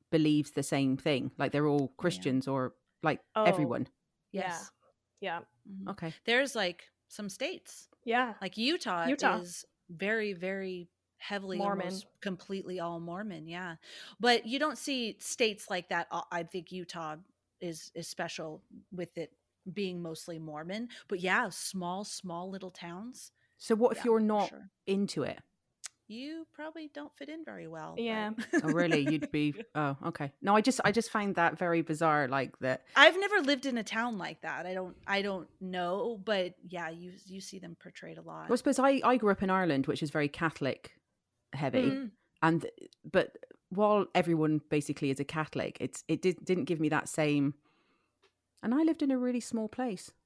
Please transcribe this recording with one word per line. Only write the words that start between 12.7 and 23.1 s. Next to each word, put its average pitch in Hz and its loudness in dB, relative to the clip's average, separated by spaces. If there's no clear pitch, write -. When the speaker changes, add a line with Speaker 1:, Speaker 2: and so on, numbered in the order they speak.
Speaker 2:
all 170 -6
Mormon, 170 -10
yeah. 170 -10
But 233 4
you 247 -2
don't 302 0
see 254 -4
states - -2
like 180 -4
that. 170 -2
Uh, 170 -4
I 175 -4
think 170 -10
Utah 170 -8
is, 170 -10
is 165 -10
special 160 -8
with 175 -8
it 160 -8
being 180 -4
mostly 160 -10
Mormon. 165 -8
But 180 -2
yeah, 196 2
small, 180 -6
small 180 -8
little 190 -10
towns. 180 -12